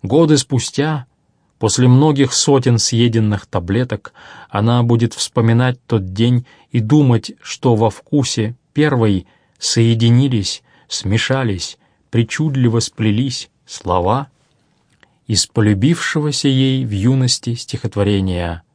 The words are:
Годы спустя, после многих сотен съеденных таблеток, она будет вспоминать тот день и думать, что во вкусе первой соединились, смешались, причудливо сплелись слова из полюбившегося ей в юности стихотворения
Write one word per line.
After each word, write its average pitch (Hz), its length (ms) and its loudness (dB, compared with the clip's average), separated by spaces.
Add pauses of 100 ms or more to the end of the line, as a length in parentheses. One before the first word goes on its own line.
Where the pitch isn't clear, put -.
Годы 151 360 4
спустя, 139 680 -4 (520)
после 123 280 2
многих 135 460 4
сотен 127 460 2
съеденных 113 680 0
таблеток, 98 680 -4 (360)
она 117 340 2
будет 117 320 2
вспоминать 120 720 0
тот 95 260 -2
день 120 340 0 (240)
и 120 100 -2
думать, 120 520 2 (100)
что - 340 0
во 107 140 2
вкусе 120 680 -4 (160)
первой 117 540 0 (320)
соединились, 117 1040 0 (260)
смешались, 110 920 -4 (320)
причудливо 120 720 0
сплелись 113 680 -4 (160)
слова 92 600 -2 (1000)
из - 200 -2
полюбившегося 139 1040 0
ей 131 360 0
в 110 60 -8
юности 120 640 0
стихотворения 95 1080 -2 (120)